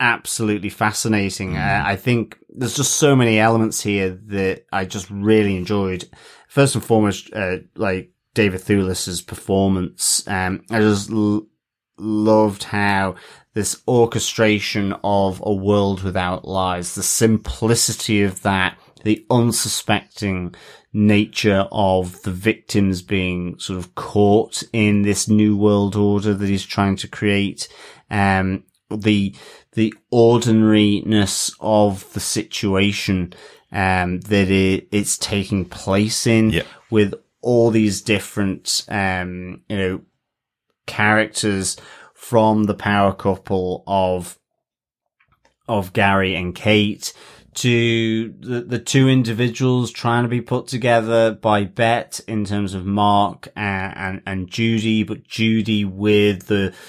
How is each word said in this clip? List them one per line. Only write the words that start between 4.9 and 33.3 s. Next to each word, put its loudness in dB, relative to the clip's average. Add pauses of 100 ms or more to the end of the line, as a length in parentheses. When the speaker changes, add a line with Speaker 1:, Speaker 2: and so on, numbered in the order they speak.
Speaker 1:
really 2
enjoyed. -4 (440)
First 2
and -4
foremost, 0
uh, -4 (160)
like, -4 (220)
David 0
Thewlis's -2
performance. -2
Um, -4
I -2
just 2
l-, -2 (500)
loved 2
how -2 (380)
this -6
orchestration 0 (100)
of 0
a 0
world 0
without -4
lies, -4
the -8
simplicity 0
of -4
that, -2 (260)
the 0
unsuspecting -2 (380)
nature 2
of 0
the -6
victims -2
being -4
sort -8
of -12
caught 0
in 2
this 0
new 4
world 2
order 2
that -4
he's -2
trying 0
to -10
create, -2 (420)
um, 0 (260)
the, 0 (380)
the 0 (180)
ordinariness 4
of 0
the -6
situation, -2 (400)